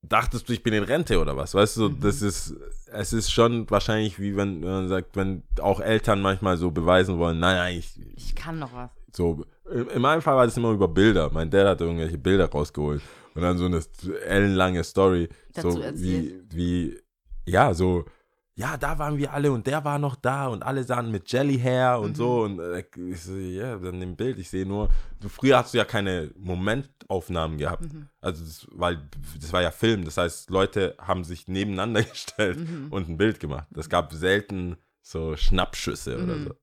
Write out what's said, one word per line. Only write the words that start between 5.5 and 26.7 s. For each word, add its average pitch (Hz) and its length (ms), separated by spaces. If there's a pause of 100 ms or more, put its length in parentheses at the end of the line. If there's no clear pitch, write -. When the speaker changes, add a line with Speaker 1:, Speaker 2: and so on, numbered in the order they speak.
Speaker 1:
auch 95 200
Eltern 107 420
manchmal 95 360
so 87 140
beweisen 90 480
wollen, 85 200
„Nein, 90 160
nein, 90 220
ich“ - 220 (160)
Speaker 2:
Ich - 200
kann 165 220
noch 131 160
was. 123 160 (260)
Speaker 1:
So, 82 300 (240)
in, 120 200
in 120 120
meinem 151 220
Fall 143 140
war 123 80
das 113 120
immer 117 140
über 98 160
Bilder. 90 440
Mein 80 200
Dad 98 160
hat 87 140
irgendwelche 82 360
Bilder 90 320
rausgeholt 73 540 (320)
und 80 80
dann 87 160
so 87 60
eine 87 160 (440)
ellenlange 92 580
Story, 90 460 (240)
Speaker 2:
Dazu 87 200
Speaker 1:
so 82 80
Speaker 2:
erzählt. 78 200 (500)
Speaker 1:
wie, 80 60
wie, 87 420 (460)
ja, 98 300
so, 90 300 (500)
„Ja, 117 220
da 143 220
waren 147 200
wir 139 140
alle 143 180
und 120 160
der 147 180
war 147 140
noch 139 160
da 135 320
und 113 160
alle 135 200
sahen 120 280
mit 101 200
Jelly 135 280
Hair 127 400
und 104 120
Speaker 2:
Mhm. 147 40
Speaker 1:
so.“ 123 280
Und, 101 160
äh, 87 240 (280)
ich 85 100
so, 92 160
„Ja, 98 400
dann 90 220
nimm 92 160
Bild, 117 240
ich 90 100
sehe 95 160
nur“, 101 240 (300)
du, 104 100
früher 131 300
hast - 140
du 120 40
ja 107 80
keine 92 520
Momentaufnahmen 92 1200